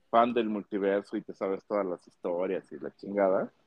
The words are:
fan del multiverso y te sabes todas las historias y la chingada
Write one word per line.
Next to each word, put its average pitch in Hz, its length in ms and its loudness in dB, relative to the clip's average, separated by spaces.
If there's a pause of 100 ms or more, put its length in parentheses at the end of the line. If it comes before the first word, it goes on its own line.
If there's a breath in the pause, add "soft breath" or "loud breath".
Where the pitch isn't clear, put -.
fan 117 260 4
del 117 140 2
multiverso 101 680 -2
y 98 60 -4
te - 120 -14
sabes 95 300 -4
todas 101 200 -2
las 87 220 -6
historias 92 640 -4
y 76 80 -12
la 71 160 -10
chingada 98 560 0 (160)